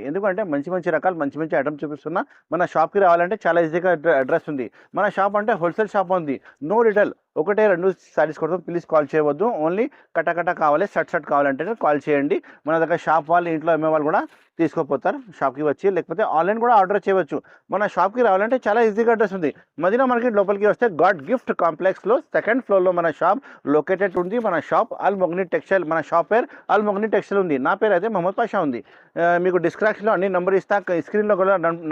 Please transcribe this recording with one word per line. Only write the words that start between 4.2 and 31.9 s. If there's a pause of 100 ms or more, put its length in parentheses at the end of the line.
అడ్రస్
ఉంది. (320)
మన (120)
షాప్
అంటే
హోల్‌సేల్
షాప్
ఉంది, (340)
no
retail. (300)
ఒకటే
రెండు (280)
శారీస్
కోసం
ప్లీజ్
కాల్
చేయవద్దు, (180)
only (320)
కటకట (140)
కావాలి,
షర్ట్
షర్ట్
కావాలంటేనే (120)
కాల్
చేయండి. (300)
మన
దగ్గర (100)
షాప్
వాళ్ళు,
ఇంట్లో
అమ్మే
వాళ్ళు
కూడా (380)
తీసుకోపోతారు (220)
షాప్కి
వచ్చి,
లేకపోతే (140)
ఆన్‌లైన్
కూడా
ఆర్డర్
చేయవచ్చు. (360)
మన
షాప్కి
రావాలంటే (100)
చాలా
ఈజీగా
అడ్రస్
ఉంది, (320)
మదీనా
మార్కెట్
లోపలికి
వస్తే (140)
గాడ్ (100)
గిఫ్ట్ (120)
కాంప్లెక్స్లో (200)
సెకండ్
ఫ్లోర్లో
మన (100)
షాప్ (340)
లొకేటెడ్
ఉంది.
మన (140)
షాప్ (160)
అల్
మొగ్ని
టెక్స్టైల్,
మన
షాప్
పేరు (260)
అల్
మొగ్ని
టెక్స్టైల్
ఉంది. (100)
నా
పేరు
అయితే
మహమ్మద్
పాషా
ఉంది. (400)
ఆ, (180)
మీకు (100)
డిస్క్రిప్షన్లో
అన్ని (100)
నెంబర్
ఇస్తా, (300)
స్క్రీన్లో
కూడా (120)
నం-, (120)